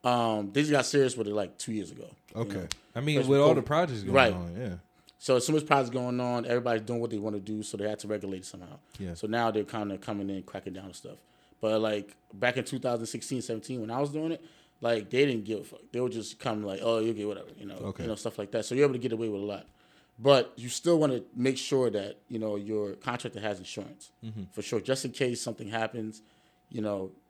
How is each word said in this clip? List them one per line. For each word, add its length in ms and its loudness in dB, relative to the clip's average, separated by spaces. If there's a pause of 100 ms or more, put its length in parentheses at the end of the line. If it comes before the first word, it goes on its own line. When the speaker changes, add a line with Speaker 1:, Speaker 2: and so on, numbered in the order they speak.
Speaker 1:
um, 480 2
they 100 4
just 100 2
got 140 6
serious 300 4
with 120 -2
it, 60 -2
like, 240 -2
two 160 -8
years 180 -4
ago, 180 -14 (260)
you 60 -2
Speaker 2:
Okay. 140 -4
Speaker 1:
know? 120 -4 (280)
Speaker 2:
I 60 -2
mean, 160 2
Speaker 1:
Especially 200 4
Speaker 2:
with 100 8
all 60 10
Speaker 1:
COVID. 20 8
Speaker 2:
the 80 4
projects 380 0
going 120 -2
Speaker 1:
Right. 200 8
Speaker 2:
on, 240 -6
yeah. 180 -6 (440)
Speaker 1:
So 160 4
as 100 4
soon 100 4
as 80 4
projects 260 4
going 300 -2
on, 260 -2
everybody's 380 0
doing 160 -2
what 100 -2
they 80 -4
wanna 220 -4
do, 240 -6
so 140 -8
they 120 -2
had 100 -4
to 80 -10
regulate 320 -4
it 60 -14
somehow. 320 -16 (220)
Speaker 2:
Yeah. 140 -6
Speaker 1:
So 140 -6
now 240 2
they're 120 2
kinda 340 -4
coming 320 -6
in, 140 -6
cracking 300 -10
down 120 -12
and 100 -14
stuff. 220 -16 (440)
But, 200 4
like, 340 0 (180)
back 240 0
in 80 -2
two 120 -6
thousand 300 -2
sixteen, 340 -6
seventeen, 400 -6
when 80 -6
I 100 -2
was 120 0
doing 220 -4
it, 80 -8 (380)
like, 300 0
they 160 6
didn't 200 0
give 160 -4
a 20 -12
fuck. 160 -16 (120)
They 80 -4
would 120 0
just 260 -8
come 260 -2
like, 200 -4
"Oh, 160 4
you 140 2
get 140 -4
whatever," 200 -6 (100)
you 80 -16
know, 120 -12
Speaker 2:
Okay. 260 -6
Speaker 1:
you 60 -4
know, 60 -2
stuff 220 -6
like 140 -6
that. 140 0
So 100 -2
you're 80 6
able 100 6
to 60 -2
get 120 -2
away 160 -2
with 140 -4
a 40 -4
lot. 200 -8 (540)
But 360 6
you 140 -8
still 300 4
wanna 220 4 (140)
make 220 2
sure 320 2
that, 280 -4 (120)
you 80 -6
know, 200 -2
your 360 -2
contractor 460 -6
has 180 -2
insurance, 540 -12 (120)
Speaker 2:
Mm-hmm. 280 -10
Speaker 1:
for 100 -8
sure, 180 -2
just 240 0
in 80 -4
case 300 -2
something 260 -6
happens, 540 -4 (480)
you 120 -6
know 300 -4 (180)